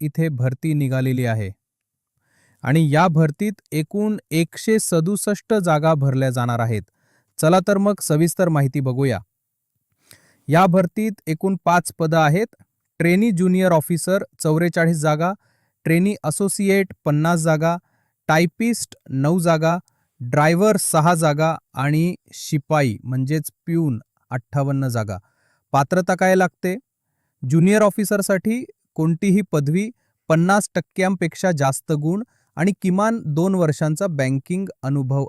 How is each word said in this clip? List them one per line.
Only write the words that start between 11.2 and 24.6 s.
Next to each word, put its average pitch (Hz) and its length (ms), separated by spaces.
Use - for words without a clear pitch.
एकूण 185 380
पाच 170 340
पदं 160 200
आहेत. 160 280
ट्रेनी 180 320
ज्युनियर 185 420
ऑफिसर 175 520
चौवेचाळीस 165 560
जागा, 156 360
ट्रेनी 180 300
असोसिएट 196 680
पन्नास 160 360
जागा, 160 360
टायपिस्ट 175 680
नऊ 147 280
जागा, 165 400
ड्रायव्हर 165 560
सहा 170 380
जागा 160 420
आणि 156 400
शिपाई 147 720
म्हणजेच 131 460
प्यून 156 340
अठ्ठावन्न 135 580